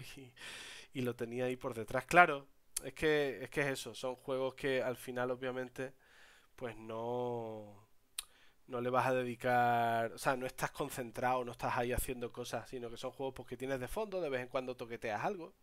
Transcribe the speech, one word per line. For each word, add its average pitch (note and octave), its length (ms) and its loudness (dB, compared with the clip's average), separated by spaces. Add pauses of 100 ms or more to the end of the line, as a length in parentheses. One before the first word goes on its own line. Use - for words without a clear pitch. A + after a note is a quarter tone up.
<laughs> - 120 -14
y, C3 140 -16 (680)
y - 20 0
lo A#2+ 140 0
tenía A#2+ 300 -2
ahí B2+ 100 2
por B2+ 180 -4
detrás. A2+ 320 -2
Claro, D#3 400 8 (380)
es C3+ 100 -8
que, C#3+ 500 4
es A#2+ 60 -8
que D#3 120 0
es C#3+ 60 4
eso. B2+ 280 -4
Son B2+ 200 -4
juegos C3 380 -2
que C3 300 2
al A#2+ 140 0
final, B2 340 -2
obviamente, B2+ 600 -4 (640)
pues A2+ 220 -6
no, A2+ 1120 -4 (800)
no B2 140 -2
le B2 80 0
vas B2+ 180 6
a C3 60 4
dedicar, A#2+ 1000 4
o - 40 -12
sea, C3+ 200 2
no B2+ 80 -4
estás - 260 -2
concentrado, B2+ 760 0
no A#2+ 60 -8
estás A#2 260 0
ahí B2 140 2
haciendo A#2+ 400 -2
cosas, A#2+ 380 -6
sino A#2+ 200 -8
que A#2 80 -10
son B2+ 140 -6
juegos, C3+ 240 -4
pues, B2+ 120 -10
que B2 100 -8
tienes C3+ 220 -2
de B2 80 -4
fondo, G3+ 340 -2
de D#3 80 0
vez B2+ 120 0
en B2+ 60 -6
cuando B2+ 280 -2
toqueteas A#2 480 -2
algo, F#3 400 -2